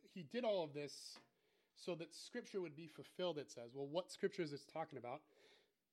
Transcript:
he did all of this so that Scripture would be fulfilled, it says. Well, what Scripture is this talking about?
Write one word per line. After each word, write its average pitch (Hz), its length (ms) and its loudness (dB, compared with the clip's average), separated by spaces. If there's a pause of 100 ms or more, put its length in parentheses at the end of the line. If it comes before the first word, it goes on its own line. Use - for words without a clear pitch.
(120)
he 185 120 -4
did 233 200 2
all 202 200 6
of 147 80 -2
this - 480 -4 (560)
so - 180 0
that 160 180 -6
Scripture - 480 -2
would 165 140 -2
be 160 140 -8
fulfilled, 156 500 0
it 127 140 -4
says. 120 200 -8
Well, 139 140 -2
what 165 240 2
Scripture 190 320 4
is 151 80 2
this 143 140 -4
talking 156 340 -2
about? 120 220 -4 (720)